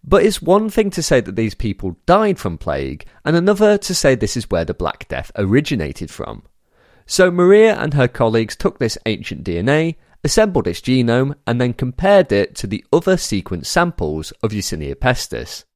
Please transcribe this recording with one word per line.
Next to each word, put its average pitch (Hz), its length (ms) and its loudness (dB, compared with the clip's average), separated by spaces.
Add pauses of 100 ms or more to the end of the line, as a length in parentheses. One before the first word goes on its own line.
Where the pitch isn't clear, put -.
But 170 220 4
it's 208 160 0
one 202 300 2
thing 208 200 0
to 165 120 -6
say 135 180 2
that 92 140 -8
these 110 180 -2
people 98 420 -6 (120)
died 196 320 4
from 85 180 -6
plague, 69 480 -6 (180)
and 151 120 0
another 202 420 4
to 196 160 -6
say 139 220 4
this 104 200 -4
is 117 140 -6
where 85 160 0
the 90 80 -6
Black - 340 -6
Death - 280 -8
originated 101 760 0
from. - 320 -12 (640)
So 185 240 4
Maria 196 460 6
and 147 180 -4
her 135 140 2
colleagues 113 480 0
took - 240 -4
this 113 260 -2
ancient 104 380 -6
D 87 160 -4
N 107 100 -2
A, 160 280 0 (260)
assembled 202 440 2
its 85 140 -6
genome, 127 540 0 (100)
and 120 160 -2
then 123 120 0
compared 180 580 2
it 101 240 0
to - 120 -8
the - 240 -6
other 175 260 2
sequence 92 520 -6
samples 82 640 -2 (120)
of 107 80 -2
Yersinia 78 440 -6
pestis. - 720 -4 (100)